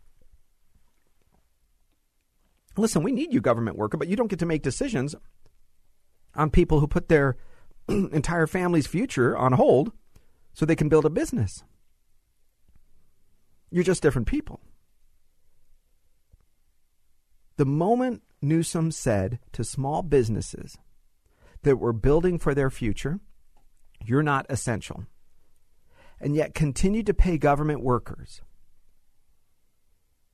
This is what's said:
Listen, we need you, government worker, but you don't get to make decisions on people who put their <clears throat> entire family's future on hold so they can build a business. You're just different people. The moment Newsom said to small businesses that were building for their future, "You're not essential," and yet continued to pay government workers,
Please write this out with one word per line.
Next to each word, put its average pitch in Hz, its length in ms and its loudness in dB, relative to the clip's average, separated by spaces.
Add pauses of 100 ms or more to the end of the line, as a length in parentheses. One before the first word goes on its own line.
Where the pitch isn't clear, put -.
(2750)
Listen, 202 260 2
we 240 100 -2
need 285 200 -4
you, - 80 2
government 117 360 0
worker, 107 200 -2
but 156 120 -6
you 196 80 -2
don't 233 120 0
get 185 100 -4
to 170 80 -2
make 160 160 -2
decisions 151 520 -4 (1200)
on 151 160 -2
people 160 300 4
who 147 60 2
put - 220 -2
their 139 280 4 (260)
<clears throat> - 260 -16
entire 170 580 0
family's 175 400 0
future 156 500 0
on 131 160 2
hold 208 400 4 (600)
so - 120 -4
they 156 120 2
can 151 120 0
build 156 160 6
a 156 60 2
business. 220 540 -4 (2000)
You're 175 140 2
just 180 180 0
different 131 260 2
people. - 320 -4 (3000)
The 139 100 2
moment 220 560 0 (180)
Newsom 160 500 0
said 110 480 -2 (140)
to 120 120 -6
small 139 380 -6
businesses 113 760 -2 (840)
that 135 140 4
were 117 160 0
building 156 460 2
for 147 160 0
their 135 160 0
future, 135 500 -4 (840)
"You're 123 200 0
not 143 260 0
essential," - 580 -6 (1120)
and 143 160 -4
yet 151 200 -2
continued 190 520 0
to 196 80 0
pay 175 220 4
government 143 460 0
workers, 120 580 -4 (1900)